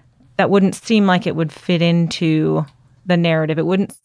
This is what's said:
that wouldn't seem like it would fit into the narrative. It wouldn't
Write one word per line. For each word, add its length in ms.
that 120
wouldn't 260
seem 320
like 200
it 80
would 160
fit 300
into 840
the 100
narrative. 420
It 60
wouldn't 280